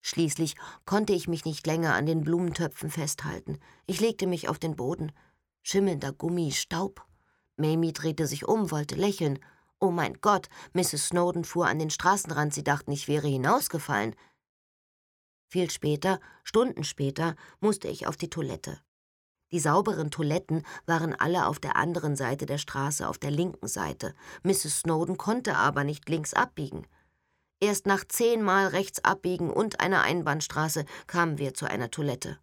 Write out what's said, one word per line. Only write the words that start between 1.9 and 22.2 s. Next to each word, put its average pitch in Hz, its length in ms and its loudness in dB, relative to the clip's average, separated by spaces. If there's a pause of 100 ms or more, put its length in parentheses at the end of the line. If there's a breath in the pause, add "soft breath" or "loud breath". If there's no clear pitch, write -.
an 113 140 2
den 160 160 2
Blumentöpfen 165 640 -2
festhalten. 147 720 -6 (260 soft breath)
Ich 180 140 -4
legte 214 260 2
mich 180 240 -2
auf 151 80 -2
den 160 180 -4
Boden. 151 360 -4 (500 soft breath)
Schimmelnder 175 500 0
Gummi, 165 420 -2
Staub. - 520 -4 (500)
Mamie 160 380 2
drehte 160 320 -2
sich 143 220 -4
um, 214 240 4
wollte 147 240 -2
lächeln. 165 420 2 (420 soft breath)
„Oh 190 120 4
mein 165 300 -2
Gott“, 196 280 2 (240 loud breath)
Misses 151 320 0
Snowden 175 380 2
fuhr 170 240 0
an 110 100 2
den 156 140 -2
Straßenrand, 156 600 2
sie 147 120 -6
dachten, 143 280 0
ich 143 160 -4
wäre 147 200 2
hinausgefallen. 139 880 0 (1400 soft breath)
Viel 180 180 2
später, 156 500 0 (240 loud breath)
Stunden 247 400 0
später, 147 520 -2 (240 loud breath)
musste 202 280 0
ich - 200 -6
auf - 100 -6
die 170 140 -6
Toilette. 147 480 -8 (720)
Die 170 80 0
sauberen 156 500 2
Toiletten 156 540 0 (240 loud breath)
waren 165 260 2
alle 170 320 2
auf 131 140 0
der - 160 -2
anderen 156 400 0
Seite 139 320 -2